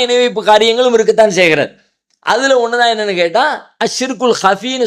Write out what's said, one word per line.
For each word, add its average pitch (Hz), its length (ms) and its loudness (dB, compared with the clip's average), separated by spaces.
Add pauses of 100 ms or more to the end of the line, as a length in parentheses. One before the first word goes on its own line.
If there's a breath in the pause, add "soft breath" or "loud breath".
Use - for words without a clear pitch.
இணை 247 160 0
வைப்பு 233 280 -2
காரியங்களும் 226 500 2
இருக்கத்தான் 214 360 2
செய்கிறது. 160 420 0 (540)
அதுல 262 320 0
ஒண்ணுதான் 233 340 0
என்னன்னு 208 220 -4
கேட்டா, 175 300 0 (340)
அஷ்ஷிர்குல் 247 640 -2
ஹஃபின்னு 220 440 -2